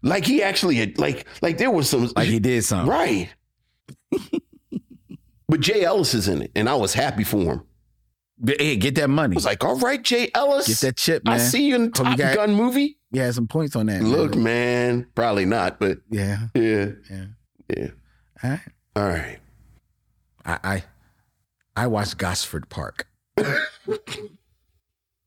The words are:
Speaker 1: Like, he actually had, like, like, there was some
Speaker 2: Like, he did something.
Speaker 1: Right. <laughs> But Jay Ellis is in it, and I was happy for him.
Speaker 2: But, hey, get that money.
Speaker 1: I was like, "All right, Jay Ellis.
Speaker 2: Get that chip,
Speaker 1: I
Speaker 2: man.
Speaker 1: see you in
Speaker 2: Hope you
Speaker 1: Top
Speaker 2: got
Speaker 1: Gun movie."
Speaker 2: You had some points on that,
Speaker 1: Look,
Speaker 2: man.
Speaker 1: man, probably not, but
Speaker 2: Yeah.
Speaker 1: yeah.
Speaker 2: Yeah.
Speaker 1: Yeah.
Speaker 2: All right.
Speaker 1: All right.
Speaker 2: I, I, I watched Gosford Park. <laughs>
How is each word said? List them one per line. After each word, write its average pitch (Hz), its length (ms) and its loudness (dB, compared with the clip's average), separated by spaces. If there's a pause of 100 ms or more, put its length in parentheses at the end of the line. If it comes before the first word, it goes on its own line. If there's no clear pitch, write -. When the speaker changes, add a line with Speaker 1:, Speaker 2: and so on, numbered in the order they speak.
Speaker 1:
Like, 175 240 0
he 262 160 2
actually 190 340 2
had, 113 220 0
like, 143 280 -2 (160)
like, 170 160 0
there 247 120 2
was 165 200 2
some 123 260 2
Speaker 2:
Like, 110 140 2
he 113 100 2
did 117 240 2
something. 101 260 0
Speaker 1:
Right. 113 400 0 (840)
<laughs> 381 80 -2 (1300)
But 156 100 2
Jay 196 240 2
Ellis 170 320 2
is 98 140 0
in 78 120 0
it, - 140 -10
and 107 120 2
I 135 80 2
was 104 200 0
happy 104 300 0
for 107 160 -2
him. 78 200 -2 (760)
Speaker 2:
But, 127 200 0
hey, 147 160 2
get 127 200 0
that 147 140 2
money. 139 260 2
Speaker 1:
I - 20 2
was - 80 -2
like, 107 180 0
"All - 140 0
right, 254 240 0
Jay 240 320 0
Ellis. 277 340 2
Speaker 2:
Get 110 120 0
that 131 180 0
chip, - 300 0
Speaker 1:
I 226 100 2
Speaker 2:
man. - 40 2
Speaker 1:
see 247 260 2
you 269 80 4
in 240 120 4
Speaker 2:
Hope 233 120 -4
you - 60 2
Speaker 1:
Top 247 120 2
Speaker 2:
got 135 180 2
Speaker 1:
Gun 208 200 2
movie." 254 420 2 (140)
Speaker 2:
You 131 100 0
had 123 140 0
some 117 120 -2
points 156 280 -4
on 110 120 0
that, 98 140 0
Speaker 1:
Look, 127 320 2
Speaker 2:
man. 117 100 2
Speaker 1:
man, 123 680 2
probably 107 320 2
not, 92 340 0
but 98 200 0 (100)
Speaker 2:
Yeah. 101 460 -2
Speaker 1:
yeah. 110 360 2 (200)
Speaker 2:
Yeah. 95 140 -12 (440)
Speaker 1:
Yeah. - 180 -4 (560)
Speaker 2:
All 120 60 -2
right. 147 100 -4 (360)
Speaker 1:
All 104 120 0
right. 85 320 -4 (1040)
Speaker 2:
I, 82 180 -4
I, 95 200 -4 (920)
I 117 120 0
watched 104 300 -2
Gosford 90 520 -6
Park. - 380 -12 (140)
<laughs> - 160 -6 (1900)